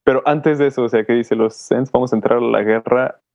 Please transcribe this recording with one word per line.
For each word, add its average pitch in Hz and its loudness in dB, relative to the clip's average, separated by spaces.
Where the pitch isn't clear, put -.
Pero 131 2
antes 151 0
de 143 2
eso, 131 -2
o 117 -2
sea, 110 0
que 120 -2
dice, 120 0
"Los 110 -2
Ents 131 -2
vamos 123 0
a 113 0
entrar 120 0
a - 0
la 113 0
guerra, 113 -2